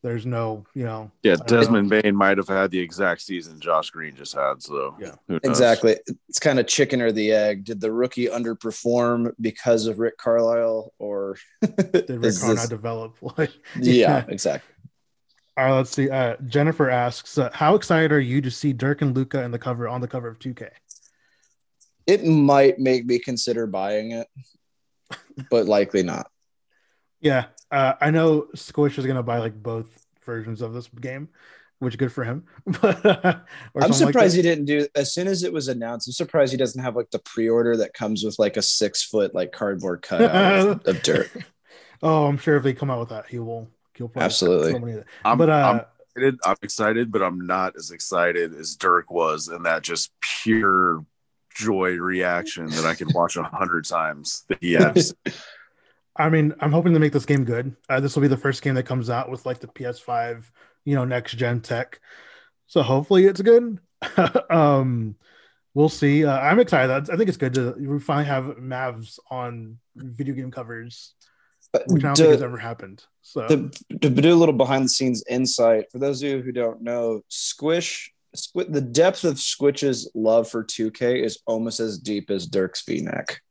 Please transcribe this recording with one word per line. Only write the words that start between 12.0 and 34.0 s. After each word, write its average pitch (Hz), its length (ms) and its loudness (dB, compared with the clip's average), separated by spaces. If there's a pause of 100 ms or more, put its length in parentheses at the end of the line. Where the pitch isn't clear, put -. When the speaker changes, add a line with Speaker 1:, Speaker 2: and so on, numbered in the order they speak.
Speaker 1:
Rick 117 140 -6
Speaker 3:
is 107 160 0
Speaker 1:
Carlisle 113 160 2
Speaker 3:
this 113 140 -4
Speaker 1:
develop? 113 520 -10
<laughs> 127 160 -12
Like, 156 140 -2 (240)
Speaker 3:
Yeah, 123 180 2
Speaker 1:
yeah. 123 360 6
Speaker 3:
exactly. - 420 -4 (840)
Speaker 1:
All 131 80 0
right, 135 100 4
let's 131 140 0
see. 135 220 -2
Uh, 127 240 -2 (100)
Jennifer 143 460 2
asks, 123 480 -2
uh, 120 120 0
"How 156 220 2
excited 160 380 2
are 147 80 4
you 131 220 0
to 127 100 -4
see 139 220 -2
Dirk 135 280 -2
and 135 140 0
Luka 135 260 -2
in 123 80 -6
the 117 100 -6
cover, 120 300 -6
on 123 100 -6
the 123 80 -6
cover 120 200 -8
of 110 100 -14
two 131 160 -10
K?" 117 160 -16 (1400)
Speaker 3:
It 196 180 4
might 139 540 6
make 127 300 0
me 123 100 2
consider 117 480 -4
buying 104 460 -4
it, 117 160 -10 (1200)
but 117 160 2
likely 101 380 2
not. 85 260 -6 (880)
Speaker 1:
Yeah. 135 260 2 (260)
Uh, 135 280 2
I 147 120 2
know 160 440 2
Squish - 420 -2
is 131 80 -6
gonna 131 180 -2
buy, 117 160 -2
like, 110 220 -6
both 113 260 -8 (380)
versions 113 360 -10
of 113 120 -10
this 120 140 -14
game, 131 420 -14 (500)
which 120 180 -4
good 131 140 0
for 127 120 -6
him. 127 220 -6 (200)
<laughs> - 0 - (160)
But, 196 240 2
uh, 185 340 4 (340)
or - 100 2
Speaker 3:
I'm 165 100 4
Speaker 1:
something - 140 6